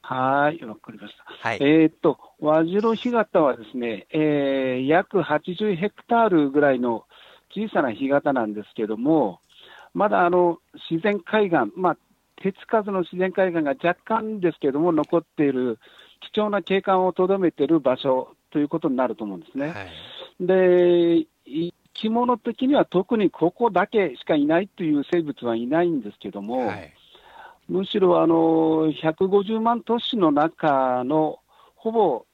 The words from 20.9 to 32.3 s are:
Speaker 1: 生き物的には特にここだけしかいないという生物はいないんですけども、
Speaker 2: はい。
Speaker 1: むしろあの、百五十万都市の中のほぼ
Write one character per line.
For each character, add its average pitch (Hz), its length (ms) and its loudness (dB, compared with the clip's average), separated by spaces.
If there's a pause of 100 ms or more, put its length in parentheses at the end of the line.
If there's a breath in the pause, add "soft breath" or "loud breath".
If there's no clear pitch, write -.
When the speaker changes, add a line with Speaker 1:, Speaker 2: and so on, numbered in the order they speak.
Speaker 1:
生 165 260 -6 (220)
き 214 140 -6
物 240 280 0
的 240 300 -6
に 285 80 2
は 220 100 4
特 196 320 0
に 196 140 2
こ 170 220 -2
こ 240 180 0
だ 180 160 0
け 185 300 -2
し - 80 -20
か 170 100 0
い 147 100 2
な 160 140 2
い 202 80 -2
と - 160 -12
い 156 160 0
う 139 100 -2
生 175 140 0
物 147 220 -10
は 117 100 -2
い 117 140 -4
な 165 160 0
い 175 60 0
ん 147 100 -2
で 104 100 -12
す - 80 -20
け 101 140 -12
ど 101 100 -10
も、 117 240 -4
Speaker 2:
は 101 80 -6
い。 85 180 -16 (800 loud breath)
Speaker 1:
む 185 140 -4
し 202 160 -4
ろ 175 200 4
あ 165 60 2
の、 160 720 2
百 160 280 -2
五 202 160 2
十 220 160 -4
万 233 220 0
都 226 180 -2
市 - 160 -6
の 170 160 2
中 135 720 0
の 156 340 -2 (380 soft breath)
ほ 220 160 -6
ぼ 175 420 0